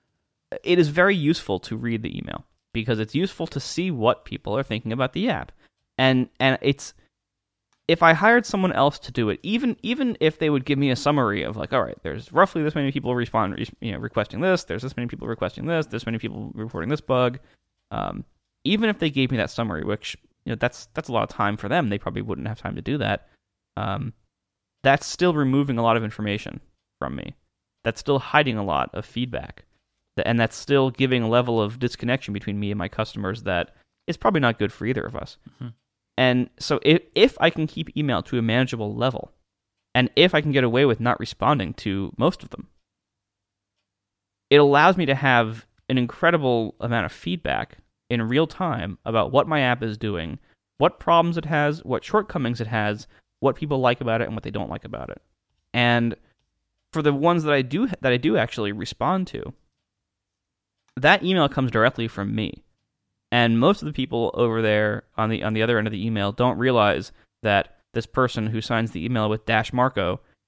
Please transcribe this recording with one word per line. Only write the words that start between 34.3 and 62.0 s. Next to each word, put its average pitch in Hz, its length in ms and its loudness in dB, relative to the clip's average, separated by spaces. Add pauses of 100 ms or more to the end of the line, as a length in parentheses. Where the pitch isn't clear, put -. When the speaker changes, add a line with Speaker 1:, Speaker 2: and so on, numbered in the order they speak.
Speaker 1:
not 117 160 2
good 104 140 0
for - 140 -10
either 127 180 -2
of - 120 -10
us. - 220 -12 (180)
Speaker 2:
Mm-hmm. 123 120 -14 (480)
Speaker 1:
And 123 340 2 (100)
so - 240 -2
if, 160 180 6 (140)
if 233 260 6
I 165 80 6
can 160 160 -2
keep - 320 -10
email 135 260 0
to - 140 -4
a 117 40 0
manageable 113 540 0
level, 120 360 -4 (640)
and 127 200 2
if 180 200 6
I 151 60 4
can 151 100 -2
get 135 120 2
away 123 220 4
with 113 140 2
not 120 200 0
responding 113 560 -2
to 98 420 -6
most 151 260 0
of - 80 -20
them, - 160 -16 (1800)
it 139 80 8
allows 147 400 8
me 180 100 0
to 135 80 2
have 117 500 2 (240)
an 131 80 2
incredible 127 840 2
amount 117 260 -2
of - 60 -8
feedback 107 640 -6 (320)
in 120 120 0
real 127 260 2
time 131 580 -6
about 113 260 0
what 131 160 4
my 151 140 0
app 123 200 0
is 107 160 -4
doing, 87 400 -6 (400)
what 139 220 2
problems 170 380 2
it 160 80 -6
has, 151 380 0
what 123 200 -4
shortcomings 127 580 -2
it 110 60 -4
has, 107 400 -4 (320)
what 131 160 2
people 147 240 -4
like 123 220 2
about 117 200 -2
it, - 40 -2
and 110 100 -8
what 110 80 -10
they - 80 -8
don't 104 180 -6
like - 160 -8
about - 240 -10
it. - 120 -14 (520)
And 120 420 2 (760)
for 156 100 -2
the 147 120 4
ones 160 300 2
that 151 100 2
I 139 100 4
do, 156 240 0
that 151 240 0
I 123 60 4
do 143 200 2
actually 110 340 -2
respond 143 560 -4
to, - 260 -10 (1400)
that 147 280 4
email 170 260 4
comes 131 220 0
directly 117 360 2